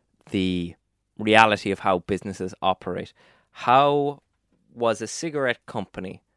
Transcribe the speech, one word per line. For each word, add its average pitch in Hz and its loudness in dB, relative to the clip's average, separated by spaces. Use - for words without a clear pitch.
the 90 -2
reality 107 6
of 95 -4
how 95 0
businesses 92 -6
operate, 95 -4
how 143 2
was 113 -2
a 110 -8
cigarette 143 -6
company - -12